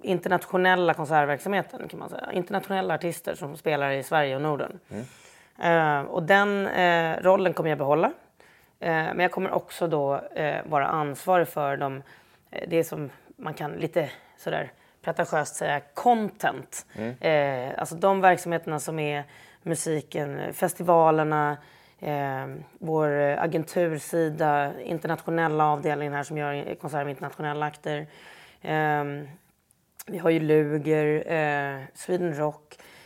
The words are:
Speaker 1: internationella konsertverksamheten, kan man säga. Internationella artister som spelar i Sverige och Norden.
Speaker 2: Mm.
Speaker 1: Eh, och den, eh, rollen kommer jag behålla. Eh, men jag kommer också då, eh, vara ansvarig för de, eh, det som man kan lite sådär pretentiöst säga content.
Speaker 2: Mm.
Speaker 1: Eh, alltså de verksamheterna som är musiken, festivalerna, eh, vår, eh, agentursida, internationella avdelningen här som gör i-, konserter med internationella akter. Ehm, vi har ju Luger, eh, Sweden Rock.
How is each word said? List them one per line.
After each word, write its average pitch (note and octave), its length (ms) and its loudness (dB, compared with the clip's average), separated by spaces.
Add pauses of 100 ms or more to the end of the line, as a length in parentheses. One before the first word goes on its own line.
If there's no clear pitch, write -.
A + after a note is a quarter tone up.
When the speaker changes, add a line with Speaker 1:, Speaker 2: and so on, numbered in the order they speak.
Speaker 1:
internationella F#3 920 2
konsertverksamheten, D#3 960 0
kan E3 100 -14
man - 100 -14
säga. - 240 -10
Internationella F#3 600 -2
artister E3 400 -4
som D#3 220 -10
spelar C#3+ 340 0
i C#3 120 -2
Sverige C#3 340 2
och C#3 60 -2
Norden. D3 360 -2 (120)
Speaker 2:
Mm. D3 1120 0
Speaker 1:
Eh, - 60 -10
och F3+ 120 -2
den, G3 440 4
eh, E3+ 560 2
rollen F#3 300 6
kommer D#3+ 160 -2
jag D3 100 0
behålla. D3+ 340 2 (680)
Eh, F3+ 100 -2
men D#3+ 300 -2
jag F3+ 120 2
kommer F#3+ 200 -4
också - 340 -4
då, C#3+ 280 0 (200)
eh, D3+ 300 -2
vara D3 220 0
ansvarig D#3 640 0
för C#3 280 -2
de, C3+ 260 -6 (480)
eh, - 180 -10
det E3 160 2
som D3+ 260 -8 (260)
man D#3+ 180 -10
kan D#3 180 -8
lite D#3+ 380 -2 (260)
sådär D#3 360 -6 (300)
pretentiöst D#3+ 540 -2
säga D3 240 -2 (140)
content. G3+ 1000 0
Speaker 2:
Mm. A2+ 200 -6 (560)
Speaker 1:
Eh, - 100 -8
alltså D#3 140 -8
de F#3+ 260 2
verksamheterna E3+ 600 2
som D#3+ 180 -6
är D3 260 -2 (380)
musiken, D3+ 800 -4 (120)
festivalerna, D#3 1040 4 (440)
eh, C#3 460 -4 (320)
vår, D#3 320 2 (100)
eh, C#3+ 220 2
agentursida, D#3 1400 0
internationella D#3+ 840 0
avdelningen D3 480 0
här C#3+ 80 -4
som D3+ 160 -8
gör D3 140 -4
i-, - 280 -6
konserter D3 240 -4
med C#3+ 60 -4
internationella D3 560 -6
akter. D3+ 400 -8 (560)
Ehm, D3 640 0 (800)
vi F#3 120 -8
har E3 120 2
ju E3 100 2
Luger, D3+ 920 2
eh, C#3+ 500 -2 (120)
Sweden F3 440 -2
Rock. D3+ 380 -4 (300)